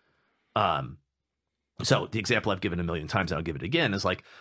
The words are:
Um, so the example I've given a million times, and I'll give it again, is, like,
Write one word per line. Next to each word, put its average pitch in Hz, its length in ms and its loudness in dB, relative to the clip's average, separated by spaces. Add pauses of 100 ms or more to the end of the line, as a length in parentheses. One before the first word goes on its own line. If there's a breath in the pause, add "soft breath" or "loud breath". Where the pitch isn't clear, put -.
(560)
Um, 76 420 0 (840)
so 110 260 4
the 110 80 -4
example 110 340 0
I've 95 100 -2
given 87 180 -2
a 87 40 0
million 82 240 -2
times, 92 240 0
and 76 60 0
I'll 80 60 -2
give 80 120 -4
it 67 60 -8
again, 127 320 0
is, 98 100 -2
like, 90 200 0 (180 loud breath)